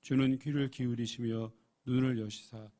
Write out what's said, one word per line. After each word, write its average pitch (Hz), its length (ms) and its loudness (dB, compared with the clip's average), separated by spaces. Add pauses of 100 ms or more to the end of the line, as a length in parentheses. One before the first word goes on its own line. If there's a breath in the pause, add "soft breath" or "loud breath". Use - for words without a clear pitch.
주는 131 360 4
귀를 143 320 0
기울이시며 117 800 -2 (360 soft breath)
눈을 127 340 2
여시사 107 500 -10 (100)